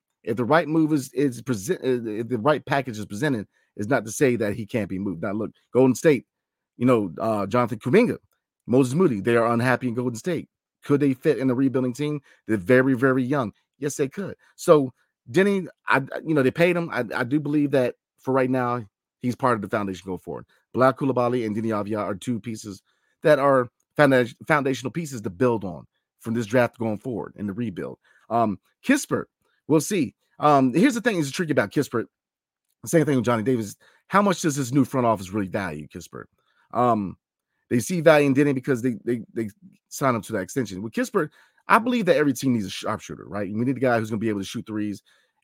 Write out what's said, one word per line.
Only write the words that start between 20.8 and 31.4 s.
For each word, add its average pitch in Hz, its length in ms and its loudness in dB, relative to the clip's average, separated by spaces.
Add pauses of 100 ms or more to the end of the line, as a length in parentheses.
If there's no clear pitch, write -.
Coulibaly 123 500 -2
and 107 100 -4
Deni 113 120 -4
Avdija 104 320 -4
are 98 160 -4
two 113 260 -6
pieces 107 420 -14 (400)
that 151 160 6
are 135 300 2 (300)
founda-, 131 360 4 (120)
foundational 135 440 0
pieces 135 300 -8
to 98 100 -6
build 110 320 0
on 87 240 -12 (340)
from 113 120 -6
this 117 140 -2
draft 120 320 0
going 110 180 -4
forward 107 400 -10
in 104 100 -8
the 98 60 -6
rebuild. 90 460 -8 (320)
Um, 110 280 0 (240)
Kispert, - 440 -2 (420)
we'll 151 140 4
see. 151 320 -2 (240)
Um, 139 340 4
here's 220 220 4
the 226 80 -6
thing 220 140 0
that's 143 140 -2
tricky 151 220 -4